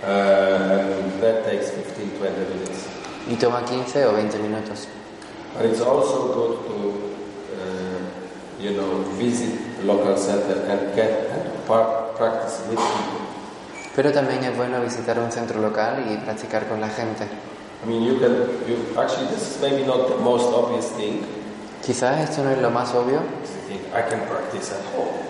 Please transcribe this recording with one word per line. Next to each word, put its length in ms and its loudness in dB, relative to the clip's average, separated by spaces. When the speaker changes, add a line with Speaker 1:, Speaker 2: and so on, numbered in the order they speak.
Speaker 1:
Uh, 40 -2
and 1120 4
that 240 4
takes 260 0
fifteen, 480 -6
twenty 320 -2
minutes. 360 -6
Speaker 2:
Y 80 0
toma 260 2
quince 420 0
o 80 6
veinte 240 2
minutos. 500 -4
Speaker 1:
But 100 0
it's 140 2
also 540 4
good 340 0
to, 80 -6
uh, 1040 -8
you 100 -2
know, 320 0
visit 380 0
local 320 4
center 500 2
and 260 0
get, 380 2
and 340 -4
par-, 520 4
practice 420 0
with 100 0
people. 440 -2
Speaker 2:
Pero 160 4
también 320 2
es 140 0
bueno 240 0
visitar 380 0
un 120 0
centro 300 -2
local 500 2
y 60 -2
practicar 500 -4
con 140 -2
la 80 -2
gente. 340 -4
Speaker 1:
I 20 -2
mean, 160 2
you 160 4
can, 120 6
you, 80 0
actually, 280 0
this 280 -4
is 60 -4
maybe 240 2
not 240 2
the 80 2
most 360 4
obvious 340 2
thing. 240 -2
Speaker 2:
Quizás 440 2
esto 140 0
no 80 2
es 100 4
lo 100 4
más 220 0
obvio. 280 4
Speaker 1:
You 480 -6
think, 120 -8
"I 140 2
can 180 0
practice 460 -4
at 100 -6
home." 140 -2